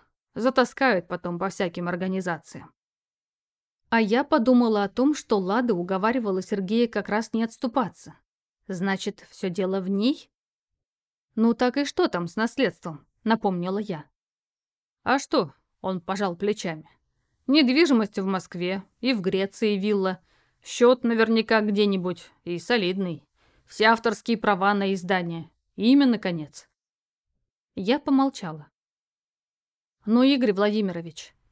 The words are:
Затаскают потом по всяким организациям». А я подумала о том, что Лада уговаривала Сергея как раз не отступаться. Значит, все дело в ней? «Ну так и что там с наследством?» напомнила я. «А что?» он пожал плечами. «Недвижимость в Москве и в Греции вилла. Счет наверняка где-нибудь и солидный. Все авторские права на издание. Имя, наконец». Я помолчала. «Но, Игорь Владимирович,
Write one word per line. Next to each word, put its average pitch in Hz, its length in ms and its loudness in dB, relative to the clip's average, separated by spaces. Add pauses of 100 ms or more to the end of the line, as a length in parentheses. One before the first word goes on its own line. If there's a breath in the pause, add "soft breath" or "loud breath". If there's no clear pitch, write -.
(340)
Затаскают 247 760 0
потом 175 300 -6
по 190 120 -4
всяким 175 380 -4
организациям». 180 880 -6 (1160)
А 226 120 2
я 226 240 0
подумала 240 580 4
о 196 60 -4
том, 269 260 0
что - 240 -2
Лада 214 340 0
уговаривала 190 680 -2
Сергея 214 480 0
как 202 180 -6
раз 220 240 -4
не 226 120 -2
отступаться. 226 720 -6 (520)
Значит, 190 600 -4
все - 200 -8
дело 185 300 -2
в 185 100 -4
ней? 214 400 -2 (1040)
«Ну 226 180 4
так 247 240 0
и 285 80 0
что 349 240 0
там 175 180 -4
с - 80 -14
наследством?» 208 720 -4 (160)
напомнила 196 540 -2
я. 196 280 -8 (1000)
«А 269 160 0
что?» 202 340 -2 (260)
он 185 220 -6
пожал 190 340 -4
плечами. 190 540 -6 (580)
«Недвижимость 262 720 4
в 190 60 -2
Москве 185 580 -4 (160)
и 254 140 0
в 208 80 -2
Греции 196 560 -2
вилла. 190 420 -2 (420)
Счет 247 440 4
наверняка 226 560 2
где-нибудь 196 680 0 (140)
и 175 160 -6
солидный. 185 640 -2 (420)
Все - 200 0
авторские 226 520 2
права 202 360 2
на 196 200 0
издание. 175 560 -4 (280)
Имя, 262 300 6
наконец». 180 600 -4 (1080)
Я 226 240 0
помолчала. 269 680 -2 (1400)
«Но, 233 180 4
Игорь 262 300 4
Владимирович, 190 840 -2 (140)